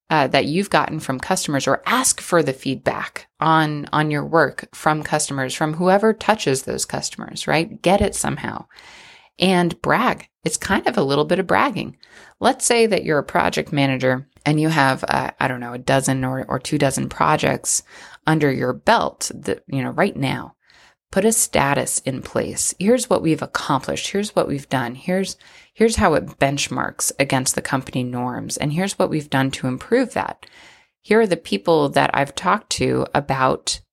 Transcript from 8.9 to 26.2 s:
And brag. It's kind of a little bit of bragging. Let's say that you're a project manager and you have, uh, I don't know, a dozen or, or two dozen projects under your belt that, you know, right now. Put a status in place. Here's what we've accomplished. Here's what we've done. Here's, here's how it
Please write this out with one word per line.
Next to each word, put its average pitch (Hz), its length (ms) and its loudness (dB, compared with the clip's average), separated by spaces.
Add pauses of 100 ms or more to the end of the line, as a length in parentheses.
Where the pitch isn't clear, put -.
And 175 460 2
brag. 185 460 0 (140)
It's - 140 -2
kind 220 300 -2
of - 100 0
a 175 60 2
little 139 220 2
bit 175 140 2
of 185 80 -4
bragging. 202 500 0 (420)
Let's 233 260 2
say 233 220 4
that 202 160 0
you're 151 160 0
a 131 40 -2
project - 480 -2
manager 131 560 0 (180)
and 151 140 2
you 156 100 2
have, 135 380 2
uh, - 320 -2
I 131 80 0
don't 127 120 -4
know, 120 140 -10
a 127 60 -10
dozen 131 460 0
or, 131 220 -4
or 131 120 -2
two 151 180 -2
dozen 135 300 0
projects 151 760 0 (440)
under 151 240 4
your 127 220 -2
belt - 600 0
that, - 340 -6
you 135 160 -4
know, 123 80 -6
right 170 240 0
now. 135 400 -4 (560)
Put 196 140 2
a 226 60 6
status 139 680 0
in 131 240 -6
place. - 560 -4
Here's 226 280 4
what - 140 2
we've 156 220 0
accomplished. - 680 -2
Here's 208 240 -4
what 175 120 2
we've 139 200 -6
done. 127 280 -4
Here's, 185 420 -4 (360)
here's 226 240 2
how 175 180 4
it - 240 -4